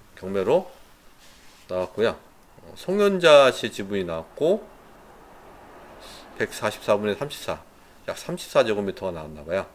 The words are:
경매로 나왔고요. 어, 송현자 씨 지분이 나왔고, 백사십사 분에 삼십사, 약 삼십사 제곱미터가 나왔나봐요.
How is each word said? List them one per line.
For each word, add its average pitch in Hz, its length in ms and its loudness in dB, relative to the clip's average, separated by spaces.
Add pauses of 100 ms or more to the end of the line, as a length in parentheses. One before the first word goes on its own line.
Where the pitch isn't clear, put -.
(140)
경매로 98 560 0 (960)
나왔고요. 98 500 -2 (440)
어, 85 120 -20
송현자 170 760 6
씨 - 180 -4
지분이 98 340 -6
나왔고, 143 640 -2 (1700)
백사십사 107 580 -2
분에 104 200 -2
삼십사, 95 460 -8 (460)
약 - 80 -6
삼십사 - 480 -2
제곱미터가 98 480 -4
나왔나봐요. 78 640 -8